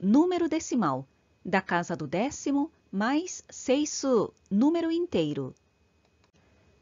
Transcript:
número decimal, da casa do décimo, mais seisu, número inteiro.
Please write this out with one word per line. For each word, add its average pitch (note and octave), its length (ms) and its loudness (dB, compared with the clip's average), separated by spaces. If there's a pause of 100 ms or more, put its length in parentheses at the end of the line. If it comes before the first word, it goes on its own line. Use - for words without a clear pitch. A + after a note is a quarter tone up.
número E4+ 480 4
decimal, A3 580 -2 (380)
da F#3+ 180 0
casa F3 340 -2
do D#3 100 -6
décimo, C#4 640 -2 (200)
mais C4+ 580 -2
seisu, C4+ 840 0 (180)
número D#4+ 400 2
inteiro. D#3 640 -2 (1300)